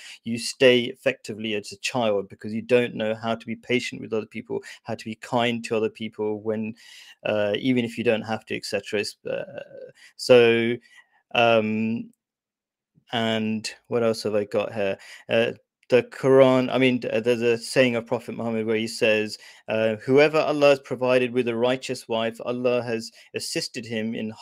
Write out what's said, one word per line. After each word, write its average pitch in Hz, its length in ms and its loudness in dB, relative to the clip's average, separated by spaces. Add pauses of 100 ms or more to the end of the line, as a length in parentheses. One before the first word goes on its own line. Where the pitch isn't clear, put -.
(240)
you 117 140 -6
stay 123 460 4
effectively 113 720 -6
as 104 180 -8
a 98 60 -18
child 104 500 -2
because 107 240 -12
you 110 80 -6
don't 120 340 2
know 110 200 -4
how 113 200 -4
to 117 100 -14
be 117 120 -8
patient 123 440 -4
with 113 120 -8
other 107 120 -4
people, 110 380 -10 (200)
how 113 120 -8
to - 80 -14
be 110 120 -10
kind 117 500 -2
to 117 100 -4
other 110 140 0
people 107 500 -6
when, 110 340 -6 (520)
uh, 104 340 0
even 127 240 0
if 113 140 -8
you 110 80 -6
don't 113 160 2
have 110 240 -8
to, 113 100 -8
et - 80 -10
cetera. 104 380 -4
It's, - 160 -10 (120)
uh, - 140 -6 (720)
so, 117 600 6 (580)
um, 113 760 2 (1040)
and 110 580 -2 (180)
what 120 160 0
else 113 200 0
have 107 120 -2
I 104 100 0
got 107 280 -4
here? 98 240 -2 (300)
Uh, 117 240 2 (380)
the 120 140 6
Quran, 131 680 4
I 117 60 0
mean, 127 220 2
th-, 113 240 -4
there's 120 180 0
a 120 160 2
saying 123 380 2
of 117 100 -4
Prophet 117 320 -6
Muhammad 113 300 -4
where 113 80 0
he 110 120 -2
says, 107 520 0 (300)
uh, 110 260 0
"Whoever 147 420 4
Allah 143 320 4
has 139 100 6
provided 127 540 0
with 123 140 0
a 117 80 -2
righteous 123 520 -2
wife, 113 380 -2
Allah 123 380 0
has 113 280 -6 (220)
assisted - 540 -8
him 113 260 -6
in 110 180 -8 (100)